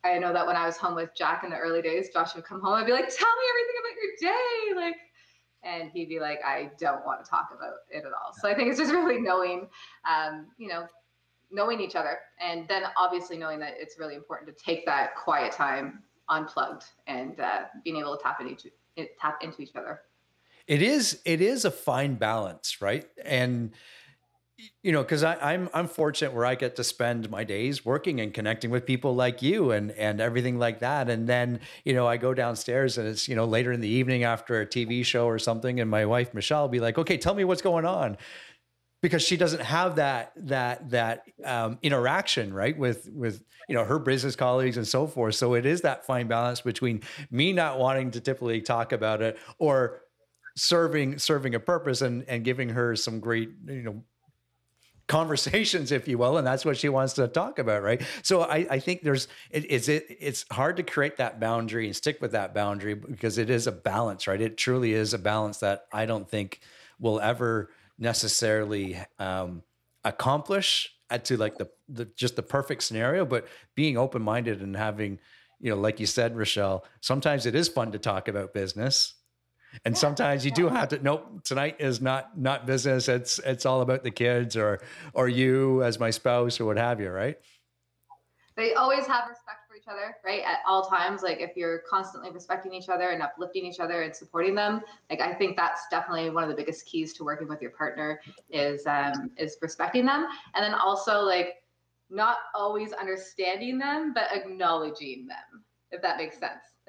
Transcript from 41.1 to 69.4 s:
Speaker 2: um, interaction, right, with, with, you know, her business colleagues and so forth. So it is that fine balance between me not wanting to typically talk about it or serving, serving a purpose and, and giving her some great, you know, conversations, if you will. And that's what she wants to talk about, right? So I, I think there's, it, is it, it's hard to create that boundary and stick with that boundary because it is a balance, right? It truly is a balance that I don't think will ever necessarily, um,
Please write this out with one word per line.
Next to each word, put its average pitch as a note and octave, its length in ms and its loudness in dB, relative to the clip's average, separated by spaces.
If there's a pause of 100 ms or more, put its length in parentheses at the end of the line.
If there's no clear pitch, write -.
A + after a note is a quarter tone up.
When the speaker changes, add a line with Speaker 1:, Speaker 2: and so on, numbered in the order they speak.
Speaker 2:
um, A#2+ 380 -2
interaction, C3 720 2
right, B2 240 0
with, B2 340 -2
with, A2+ 300 -4 (260)
you D3+ 60 -2
know, A#2 80 4
her B2+ 160 2
business C3 380 0
colleagues B2+ 400 2
and A2+ 100 -2
so D3 220 2
forth. A2+ 260 0
So A#2+ 200 4
it A#2+ 120 4
is E3+ 140 2
that D3 260 0
fine B2 220 0
balance A#2+ 320 0
between A#2+ 420 -2 (260)
me D3+ 240 2
not D3+ 280 2
wanting C3 320 2
to A#2 80 -8
typically A#2+ 400 -2
talk A#2 320 0
about A2 280 0
it A2+ 180 0 (200)
or C3+ 440 2 (520)
serving, D#3 640 2
serving C3+ 380 2
a - 20 0
purpose D3 420 0
and, B2 280 0
and A#2+ 160 -4
giving B2+ 240 0
her A#2+ 260 0
some A2+ 240 -2
great, A2+ 320 -2 (160)
you C3+ 160 -10
know, A2+ 220 -8 (1040)
conversations, D#3+ 840 2
if C3+ 160 2
you B2+ 100 0
will. B2+ 220 4
And C3 80 2
that's C3+ 180 2
what C#3+ 120 2
she D3 120 0
wants C3+ 260 2
to B2 120 4
talk F#3+ 320 0
about, G#2+ 240 2
right? A2 200 2 (200)
So F3+ 200 4
I, D#3 280 2
I C#3 80 2
think F3+ 240 -2
there's, C#3 240 2 (240)
it, D3+ 140 -2
is B2+ 240 0
it, D3+ 200 2
it's - 440 -6
hard D3+ 240 0
to F3+ 80 -2
create D3+ 320 0
that A2+ 240 -2
boundary A2+ 460 -2
and G2 100 -6
stick D3+ 240 -2
with A#2+ 120 -2
that G2+ 220 -2
boundary G#2 400 -2
because G#2+ 420 -4
it A#2 140 0
is A#2 160 2
a A2+ 60 0
balance, G2+ 560 -2
right? G2 120 0
It A2+ 160 0
truly B2+ 360 2
is A2 200 2
a A2+ 60 -2
balance G#2 400 0
that G2+ 340 -2
I A2 140 0
don't G#2+ 220 -4
think G2+ 320 -4 (400)
will G#2+ 200 2
ever A2+ 500 0 (280)
necessarily, G#2+ 1000 0 (220)
um, F#2 420 -4 (400)